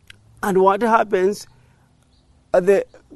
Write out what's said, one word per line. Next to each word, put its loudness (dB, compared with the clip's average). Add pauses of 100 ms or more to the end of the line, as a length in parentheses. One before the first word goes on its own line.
(420)
And -2
what 2
happens? -2 (1040)
Uh, 2
the 0 (300)